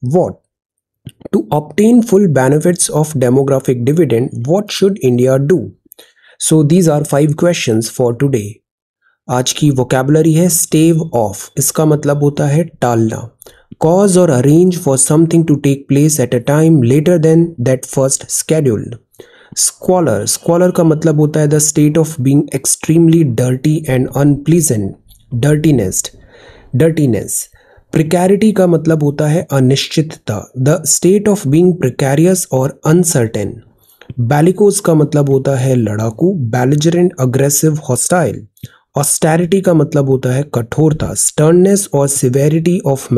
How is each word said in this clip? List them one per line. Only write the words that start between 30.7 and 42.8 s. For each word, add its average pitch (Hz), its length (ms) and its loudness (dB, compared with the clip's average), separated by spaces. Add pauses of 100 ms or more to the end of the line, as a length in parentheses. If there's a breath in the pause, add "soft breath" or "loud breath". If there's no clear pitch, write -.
state 202 420 2
of 202 240 0
being 175 160 4 (140)
precarious 147 720 0
or 131 160 0 (160)
uncertain। 139 640 0 (800 loud breath)
Bellicose 185 500 2
का 165 140 0
मतलब 151 360 2
होता 139 260 0
है 131 180 0
लड़ाकू, 110 580 -2 (220)
belligerent, 151 640 0
aggressive, 139 580 0 (120)
hostile। 127 500 -2 (580 loud breath)
Austerity 165 640 0
का 180 100 2
मतलब 143 340 0
होता 127 240 0
है 135 100 -2 (120)
कठोरता, 143 600 -2
sternness 180 800 2
or 139 140 2
severity 151 680 0 (160)